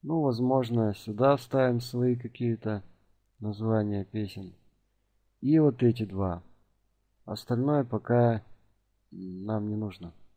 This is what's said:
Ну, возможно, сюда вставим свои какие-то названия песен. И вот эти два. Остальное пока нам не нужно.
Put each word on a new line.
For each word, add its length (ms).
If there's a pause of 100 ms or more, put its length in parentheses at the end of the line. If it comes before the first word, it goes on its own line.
Ну, 220
возможно, 720
сюда 420
вставим 440
свои 360
какие-то 680 (560)
названия 680
песен. 480 (880)
И 160
вот 240
эти 240
два. 360 (840)
Остальное 580
пока 580 (680)
нам 580
не 80
нужно. 380 (220)